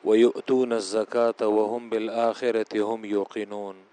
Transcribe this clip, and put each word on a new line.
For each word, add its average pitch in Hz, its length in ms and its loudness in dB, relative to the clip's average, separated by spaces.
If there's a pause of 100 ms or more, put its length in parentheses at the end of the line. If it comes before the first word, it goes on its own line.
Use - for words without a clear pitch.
و 107 120 4
یؤتون 120 560 4
الزکاة 113 720 -2
و 107 300 2
ھم 120 120 -10
بالآخرة 110 1040 -2
ھم 110 100 -10
یوقنون۔ 101 760 -6 (100)